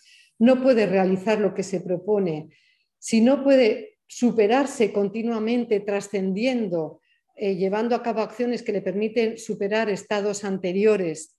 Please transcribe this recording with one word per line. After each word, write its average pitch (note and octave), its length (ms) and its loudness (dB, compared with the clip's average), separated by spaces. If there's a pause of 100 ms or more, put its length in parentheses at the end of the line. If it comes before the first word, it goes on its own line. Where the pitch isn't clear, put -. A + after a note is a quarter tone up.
(400)
no B3+ 220 6
puede B3 240 4
realizar F#3+ 540 2
lo G3 140 0
que G3 100 -4
se F#3+ 180 -6
propone, F3+ 680 -2 (480)
si - 240 0
no C4+ 220 4
puede C4 640 2
superarse A#3 840 2
continuamente, A3 880 -2
trascendiendo, G3 1200 -4 (360)
eh, G3 200 -4
llevando G#3 400 0
a A#3 80 -4
cabo A3 180 -2
acciones A#3+ 400 -4
que G#3+ 120 -4
le G3+ 80 -2
permiten A3 560 -2
superar G#3+ 520 -4
estados G3+ 540 -4
anteriores F#3+ 960 0